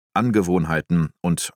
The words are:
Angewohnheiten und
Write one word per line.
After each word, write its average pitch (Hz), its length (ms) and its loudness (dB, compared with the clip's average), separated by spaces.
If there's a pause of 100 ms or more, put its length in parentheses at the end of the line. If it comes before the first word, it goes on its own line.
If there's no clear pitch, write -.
(140)
Angewohnheiten 87 960 0 (100)
und 85 360 -4